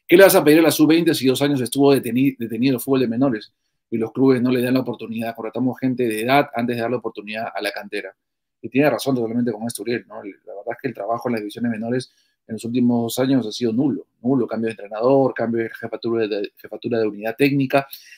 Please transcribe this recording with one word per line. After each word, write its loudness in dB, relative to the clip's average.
"¿Qué 6
le 12
vas 8
a 4
pedir 8
a 6
la 6
sub-veinte 4
si -2
dos 2
años 0
estuvo 4
deteni-, 0
detenido 0
el -4
fútbol 0
de 2
menores -2
y -6
los -4
clubes 4
no 0
le 0
dan 0
la 2
oportunidad? -8
Contratamos -4
gente -2
de -2
edad 2
antes -2
de -4
dar -2
la -2
oportunidad -10
a -6
la -2
cantera". -10
Y -12
tiene 4
razón -2
totalmente -2
con -6
esto, -8
Uriel, -6
¿no? -18
La -16
verdad -10
es -10
que -4
el -8
trabajo -6
en -2
las -2
divisiones -6
menores -6
en -10
los -12
últimos 0
dos -6
años 0
ha -8
sido -4
nulo, -2
nulo. 0
Cambio -4
de -4
entrenador, 0
cambio -2
de -8
jefatura -4
de, -4
jefatura -6
de 0
unidad -6
técnica, 0